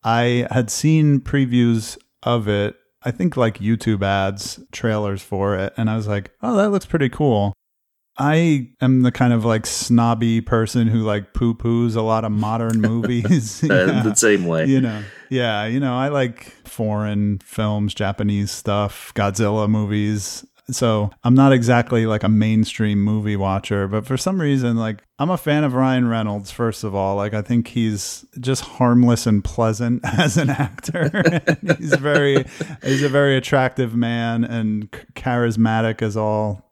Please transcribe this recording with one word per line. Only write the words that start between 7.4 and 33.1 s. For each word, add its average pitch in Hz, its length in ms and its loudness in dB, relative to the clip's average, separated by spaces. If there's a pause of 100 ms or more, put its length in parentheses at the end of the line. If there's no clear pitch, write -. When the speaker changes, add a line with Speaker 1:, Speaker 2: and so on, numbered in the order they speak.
Speaker 1:
I 151 520 2 (120)
am 131 220 4
the 123 80 4
kind 123 220 2
of, 113 120 0
like, 110 200 0
snobby 117 760 2
person 113 460 0
who, 110 160 2
like, 104 300 -4
poo-poos 117 640 0
a 113 40 0
lot 110 240 0
of 107 60 -4
modern 113 500 -2
<laughs> - 0 -
movies. 113 840 0
Speaker 2:
Uh, 143 100 2
Speaker 1:
Yeah. 95 300 2
Speaker 2:
the 107 120 0
same 101 300 4
way. 82 220 0
Speaker 1:
You 131 140 4
know, 110 200 -2 (280)
yeah, 113 360 0
you 120 160 -2
know, 127 160 -2
I 135 120 -2
like 131 440 -4 (120)
foreign 104 720 -2
films, 104 540 -2
Japanese 104 580 -2
stuff, - 640 -4
Godzilla 104 540 0
movies. 104 760 -2 (240)
So 110 400 0 (140)
I'm 123 100 4
not 135 180 6
exactly, 120 540 2
like, 107 180 0
a 110 60 2
mainstream 107 720 2
movie 104 360 0
watcher, 98 500 -2
but 104 180 -4
for 135 120 -4
some 190 220 -2
reason, 135 380 0
like, 110 240 -4 (160)
I'm 156 140 -2
a 175 60 -2
fan 151 260 0
of 135 100 -2
Ryan 127 340 2
Reynolds, 107 440 -4
first 113 320 -4
of 101 100 -6
all. 98 220 0
Like, 101 180 -2
I 107 80 -2
think 120 280 0
he's 110 540 -4 (160)
just 127 240 -2
harmless 120 640 4
and 104 180 2
pleasant 117 600 -2
<laughs> - 160 -2
as 147 180 2
an 143 140 2
actor. 156 640 -4
<laughs> 165 340 0
And 147 300 -2
he's 151 180 0
very, 139 500 2 (380)
he's 135 180 0
a 143 80 0
very 139 280 4